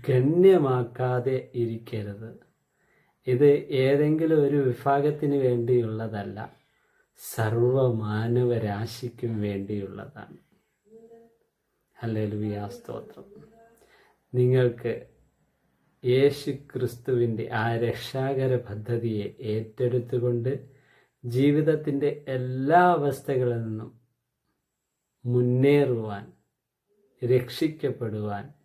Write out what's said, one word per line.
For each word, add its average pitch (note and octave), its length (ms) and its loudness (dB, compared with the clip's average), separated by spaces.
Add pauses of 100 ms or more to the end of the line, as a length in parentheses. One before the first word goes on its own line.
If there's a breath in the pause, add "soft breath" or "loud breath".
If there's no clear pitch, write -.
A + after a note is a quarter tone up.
ഗണ്യമാക്കാതെ C3 1300 4 (260)
ഇരിക്കരുത്. A2 680 -6 (960)
ഇത് B2+ 240 6 (340)
ഏതെങ്കിലും D3+ 600 4
ഒരു C#3+ 120 2 (100)
വിഭാഗത്തിന് C#3+ 680 0 (100)
വേണ്ടിയുള്ളതല്ല, A2+ 920 0 (840)
സർവമാനവരാശിക്കും A2+ 2000 -2 (140)
വേണ്ടിയുള്ളതാണ്. G2+ 920 -8 (1600)
ഹല്ലേലൂയ, G#2+ 600 -4 (200)
സ്തോത്രം. - 500 -14 (1040 soft breath)
നിങ്ങൾക്ക് B2 640 2 (1120)
യേശു C#3 460 2 (200)
ക്രിസ്തുവിൻ്റെ A#2+ 720 -2 (160)
ആ - 20 0 (220)
രക്ഷാകര C3 680 -2 (140)
പദ്ധതിയെ G#2+ 600 -4 (260)
ഏറ്റെടുത്തുകൊണ്ട് A#2+ 1000 -2 (720 soft breath)
ജീവിതത്തിൻ്റെ D3 840 2 (260)
എല്ലാ C3 440 2 (160)
അവസ്ഥകളിൽ B2+ 680 -2
നിന്നും A2 280 -8 (1300)
മുന്നേറുവാൻ, B2 1000 2 (960)
രക്ഷിക്കപ്പെടുവാൻ, A#2+ 1200 -2 (200)